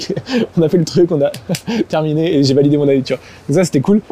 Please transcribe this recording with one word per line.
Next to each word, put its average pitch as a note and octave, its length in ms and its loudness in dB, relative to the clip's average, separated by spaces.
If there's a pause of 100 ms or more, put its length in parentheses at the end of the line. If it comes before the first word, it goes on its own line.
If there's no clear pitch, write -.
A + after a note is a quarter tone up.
(280)
<laughs> B3 300 -4
on E3+ 60 2
a D#3+ 60 2
fait F#3 100 2
le D#3 60 0
truc, F3 260 0
on D3+ 100 0
a C#3+ 80 2 (300)
<laughs> A3 280 -4
terminé D#3 480 -2
et C#3+ 80 2
j'ai C3+ 100 2
validé C#3+ 240 4
mon C#3+ 100 0
année, C#3 140 2
tu C3 120 -6
vois. B2+ 80 -6 (260)
Donc C#3+ 100 -2
ça, F#3+ 60 4
c'était D3 180 0
cool. G#3 200 2 (100)